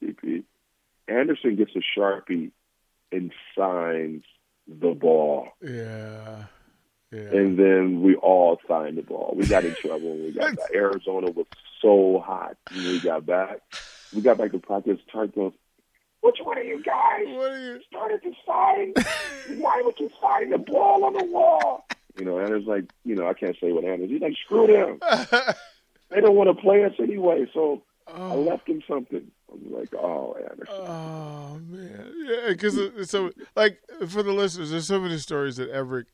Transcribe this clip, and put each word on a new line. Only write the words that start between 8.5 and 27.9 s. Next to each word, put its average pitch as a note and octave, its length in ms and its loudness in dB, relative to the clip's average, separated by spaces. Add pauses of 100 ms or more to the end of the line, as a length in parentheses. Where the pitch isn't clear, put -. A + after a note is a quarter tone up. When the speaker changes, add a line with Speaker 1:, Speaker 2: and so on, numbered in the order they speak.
Speaker 1:
signed D#2+ 300 -2
the - 40 -6
ball. - 340 -8
We G2 100 2
got F#2 180 4
in E2 100 -4
trouble D#2+ 360 -6
when D#2 140 -8
we D#2+ 80 -8
got D4 240 -2
Speaker 2:
<laughs> - 0 -
Speaker 1:
back. - 160 -8
Arizona F#2+ 600 -2
was E2 140 -6 (360)
so F#2+ 420 6
hot F2+ 320 -10 (160)
when F2+ 120 -8
we F2+ 160 -2
got D#2+ 260 -4
back. F#2 320 -2 (560)
We G#2+ 60 -4
got A2+ 180 6
back G#2+ 140 -2
to F#2 80 -2
practice. G2+ 400 -2 (100)
Tark G#2+ 240 -6
goes, F#2+ 180 -2 (680)
"Which A#4+ 240 4
one - 140 -6
of A#4 60 -6
you A4+ 200 -8
guys - 500 2
Speaker 2:
What C4 160 -4
are - 80 -8
you F4 300 -12
Speaker 1:
started G#4+ 340 -6
to F4+ 100 -8 (140)
sign? G4+ 460 2 (680)
Speaker 2:
<laughs> - 20 -
Speaker 1:
Why D#4+ 240 2
would A#4+ 140 2
you - 100 -4 (140)
sign G4 280 2
the - 80 2
ball G4 460 4
on G4 100 2
the F#4+ 100 -2
wall?" E4+ 600 4 (300)
You F#2+ 100 -8
know, F2+ 120 -2
Anderson's G#2 300 -2
like, G2 160 -2 (200)
you A2+ 120 -4
know, F2 120 -2
I F#2 60 0
can't F2+ 260 -4
say F2 120 0
what E2 120 -2
Anderson. F2+ 300 -4
He's - 80 -4
like, - 220 -4
"Screw F#4 240 4
them. - 320 4
Speaker 2:
<laughs> B3+ 540 0 (560)
Speaker 1:
They G3 100 0
don't G#3 160 8
wanna F#3+ 180 6
play G3+ 300 4
us G3 160 0
anyway." F3+ 540 0
So D3+ 280 -2 (240)